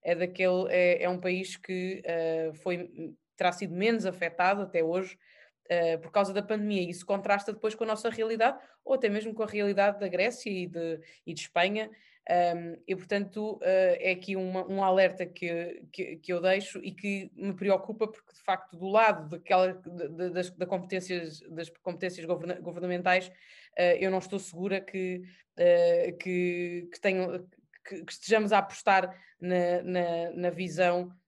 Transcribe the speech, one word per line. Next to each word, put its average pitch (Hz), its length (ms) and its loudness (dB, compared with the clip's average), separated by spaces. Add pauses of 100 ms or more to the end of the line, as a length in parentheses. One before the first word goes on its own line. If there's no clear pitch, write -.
é 170 120 0
daquele, 180 560 0
é, 180 320 4
é 175 80 0
um 180 100 -4
país 185 360 -4
que, 185 480 -6
eh, 165 480 -2 (100)
foi, 175 280 -4 (460)
terá 180 160 2
sido 180 220 -6
menos 208 320 2
afetado 180 560 0
até 170 200 0
hoje, 180 360 -2 (500)
eh, 170 300 2
por 160 120 -12
causa 196 220 2
da 202 100 -2
pandemia. 208 460 0
Isso 180 160 -10
contrasta 202 480 0
depois 214 220 -2
com 226 100 -4
a 220 40 -4
nossa 214 200 -2
realidade, 226 500 0 (240)
ou - 120 0
até 214 160 2
mesmo 214 240 -4
com 220 80 -4
a 214 40 -2
realidade 202 540 2
da 196 80 -2
Grécia 202 420 -2
e 185 160 -4
de, 165 340 -6 (260)
e 165 80 -8
de 156 60 -10
Espanha. 208 500 0 (380)
Ahm, 170 480 2 (100)
e, 190 100 -2
portanto, 202 680 -4
eh, 185 380 4
é 185 120 2
aqui 185 240 -4
uma, 185 300 -4
um 196 160 -2
alerta 185 440 4
que, 170 560 -6 (100)
que, - 240 -8
que 160 160 -8
eu 175 80 -2
deixo 190 420 0
e 196 100 -10
que 196 420 -6
me 196 180 -6
preocupa, 196 540 -2
porque, - 260 -18
de - 100 -20
facto, - 360 -4
do 185 100 -6
lado 202 400 4
daquela, 185 460 2
de, 175 340 -10
de, 170 220 -6
das, 180 200 -4
da 180 140 -6
competências, 180 760 -6 (100)
das 165 180 -10 (140)
competências 175 420 -8
governa-, 175 360 -4
governamentais, 180 680 0 (460)
eh, 175 240 4
eu 190 100 2
não 190 80 2
estou 185 200 -6
segura 190 420 -4
que, 185 420 -6 (360)
eh, 175 540 6
que, 175 760 -2
que - 100 -18
tenham, 185 460 0 (400)
que, 180 180 -12
que - 80 -14
estejamos 214 400 2
a 208 60 8
apostar 190 580 2 (240)
na, 175 420 2
na, 170 500 -2
na 175 180 0
visão 175 600 0 (180)